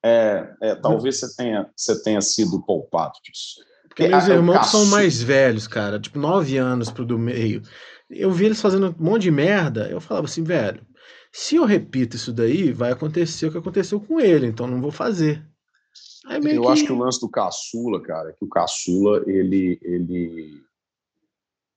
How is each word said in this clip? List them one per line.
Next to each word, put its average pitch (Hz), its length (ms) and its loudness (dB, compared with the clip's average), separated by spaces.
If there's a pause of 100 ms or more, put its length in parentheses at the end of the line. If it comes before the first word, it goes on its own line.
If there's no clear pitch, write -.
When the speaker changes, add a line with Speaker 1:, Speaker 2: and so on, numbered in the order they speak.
Speaker 1:
É, 107 560 2
é, 107 140 -2
talvez 117 460 -2
você 120 120 -10
tenha, 110 400 -6
você - 300 -4
tenha 107 160 0
sido 95 460 -2
poupado 80 480 -4 (100)
disso. - 380 -18 (260)
Speaker 2:
Porque - 160 -4
Speaker 1:
É, 170 60 2
Speaker 2:
meus 180 180 4
Speaker 1:
é 196 60 6
o - 20 8
Speaker 2:
irmãos 175 340 4
são 214 120 6
Speaker 1:
caçu- 202 100 6
Speaker 2:
mais 175 320 4
velhos, 127 420 4
cara. 104 320 -4
Tipo, 104 220 -10
nove 147 380 0
anos 127 340 -2
pro 120 140 -8
do 117 120 -2
meio. 113 440 -2 (480)
Eu - 200 -2
vi 180 180 2
eles 220 120 0
fazendo 190 300 2
um 165 120 -8
monte 202 200 2
de 185 100 2
merda. 151 580 2
Eu 87 120 -8
falava 170 240 -6
assim, 165 180 -6
"Velho, 139 420 -2 (460)
se - 240 -4
eu 339 80 6
repito 127 540 0
isso 120 160 -8
daí, 131 400 2
vai 120 180 -2
acontecer 160 540 -4
o 156 80 -2
que 160 40 -6
aconteceu 190 440 -4
com 320 180 -2
ele. 170 280 4
Então 117 200 -4
não 127 140 -4
vou 147 100 -4
fazer." 156 500 -2 (840)
Aí - 140 -6
meio 294 160 0
Speaker 1:
Eu 117 60 0
Speaker 2:
que 123 100 4
Speaker 1:
acho 151 120 4
que 143 60 -4
o 123 80 0
lance 123 220 -2
do 117 80 -6
caçula, 104 760 -4
cara, 80 280 -8
é - 20 -20
que - 100 -10
o 82 60 -8
caçula, 92 760 0
ele, 92 560 0
ele... 85 800 -6 (1160)